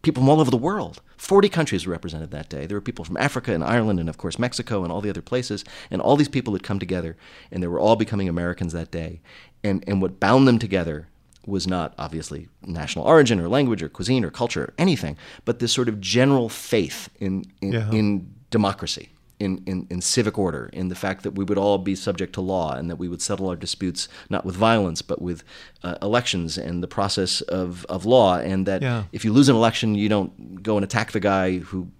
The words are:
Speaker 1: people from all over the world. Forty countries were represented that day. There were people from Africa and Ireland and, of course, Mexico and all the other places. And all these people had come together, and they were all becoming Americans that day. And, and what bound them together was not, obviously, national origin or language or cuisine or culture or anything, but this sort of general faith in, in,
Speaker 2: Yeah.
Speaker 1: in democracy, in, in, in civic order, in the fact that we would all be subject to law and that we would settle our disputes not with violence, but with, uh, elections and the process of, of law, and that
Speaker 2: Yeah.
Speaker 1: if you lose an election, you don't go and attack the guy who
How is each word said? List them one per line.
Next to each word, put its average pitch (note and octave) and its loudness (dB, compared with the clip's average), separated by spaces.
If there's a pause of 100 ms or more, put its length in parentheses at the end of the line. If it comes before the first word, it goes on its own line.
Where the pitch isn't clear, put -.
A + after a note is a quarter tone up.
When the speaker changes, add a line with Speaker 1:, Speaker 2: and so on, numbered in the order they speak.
Speaker 1:
people B2+ 2
from C3+ 8
all D#3 6
over C3+ 4
the - 6
world. D#3+ -4 (160)
Forty G3 6
countries G2+ -2
were F#2 -4
represented D#2+ -8
that D2+ -10
day. C#2+ -8
There G2+ -6
were - -6
people G2 -10
from E2+ -6
Africa B2 -2
and E2 0
Ireland G#2+ 2
and, E2 -2
of D#2 -8
course, - -8
Mexico A#2+ -4
and E2+ -4
all F#2 -4
the G#2 -2
other G2+ -8
places. B2 -4 (280)
And F#2 -2
all C#3 6
these D3 4
people A#2 -2
had F#2 -2
come G2+ -4
together, F2 -6 (360)
and F#2 -4
they F2 -2
were E2+ -2
all G#2+ 6
becoming G#2+ 0
Americans F2 -2
that E2 -8
day. E2 -8 (420)
And, F#2+ 0
and G2 2
what F#2 -2
bound C3 8
them A#2+ 6
together E2+ -2 (400)
was F#2+ -2
not, F2+ -4
obviously, D#2 -10 (180)
national D#2+ -6
origin B2 6
or E2+ -2
language A#2+ 2
or D#2 -6
cuisine A2 0
or D2 -4
culture E2 -4
or - -12
anything, G2+ 0 (300)
but A#2+ 0
this A#2+ 0
sort B2 0
of G#2+ -4
general A#2+ 2
faith - -4 (100)
in, F#2+ -4 (180)
in, G2 -2
Speaker 2:
Yeah. A2 -2
Speaker 1:
in G#2 0 (240)
democracy, G2 -2 (320)
in, F#2+ -2
in, F#2 -6
in F2+ -6
civic A2 0
order, D2 -2
in F#2 -4
the F2+ -4
fact F#2+ -4
that G2+ -4
we G2 -2
would G2 0
all G2+ 4
be F#2+ -2
subject F#2 -6
to F#2+ -4
law F2+ -2
and D#2 -6
that E2+ -6
we F2+ -6
would F2 -8
settle F#2+ -4
our F2+ -4
disputes - -6 (220)
not - -2
with F#2 -4
violence, G2+ 2
but - -6
with, F2 -6 (400)
uh, F2 -6
elections G2+ -2
and F2 -6
the F2+ -6
process G2 -2
of, F2+ -6
of F2+ -6
law, G#2+ 6
and F#2+ -2
that F#2+ -2
Speaker 2:
Yeah. A#2+ -2
Speaker 1:
if - -10
you A2 2
lose C3 8
an B2+ 8
election, A2 2
you G#2 2
don't F#2 -4
go G#2+ 0
and G2 0
attack G#2 -4
the A2 -2
guy F#2+ 2
who F2+ -8 (120)